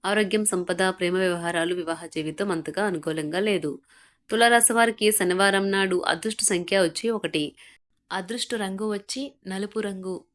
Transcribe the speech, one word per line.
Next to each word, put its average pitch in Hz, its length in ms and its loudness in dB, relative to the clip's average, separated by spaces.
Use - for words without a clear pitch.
ఆరోగ్యం, 208 400 2
సంపద, 185 440 0
ప్రేమ 180 280 0
వ్యవహారాలు, 170 580 0
వివాహ 165 320 -4
జీవితం 156 440 -4
అంతగా 160 340 -2
అనుకూలంగా 160 560 -2
లేదు. 190 300 0
తులారాశి 233 420 6
వారికి 226 400 4
శనివారం 196 580 4
నాడు 196 260 2
అదృష్ట 190 340 -2
సంఖ్య 185 400 2
వచ్చి 170 280 0
ఒకటి, 165 340 -2
అదృష్ట 190 440 -6
రంగు 196 340 -4
వచ్చి 208 340 -6
నలుపు 202 320 -6
రంగు 190 360 -6